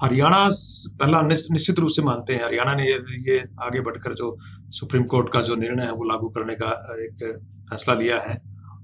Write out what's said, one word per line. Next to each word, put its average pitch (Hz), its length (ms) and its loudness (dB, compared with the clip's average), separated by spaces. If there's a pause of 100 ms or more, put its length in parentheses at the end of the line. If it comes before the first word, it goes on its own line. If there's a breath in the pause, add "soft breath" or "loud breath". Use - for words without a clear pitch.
हरियाणा 160 460 6
स-, - 500 -6
पहला 156 220 6
निस-, 156 280 0
निश्चित 165 280 2
रूप 160 120 4
से 156 120 0
मानते 127 300 0
हैं, 120 120 -2
हरियाणा 123 300 2
ने 135 180 4
ये, 131 60 2 (340)
ये 127 120 2 (160)
आगे 123 200 -2
बढ़कर 117 340 -6
जो 113 240 -6 (300 loud breath)
सुप्रीम - 360 0
कोर्ट 120 280 2
का 127 80 4
जो 117 140 0
निर्णय 117 280 -2
है 117 100 -4
वो 113 120 -6
लागू 113 240 -2
करने 113 260 -6
का 113 460 -6
एक 113 420 -10 (280)
फैसला 117 240 0
लिया 113 260 0
है 104 220 -6 (420 loud breath)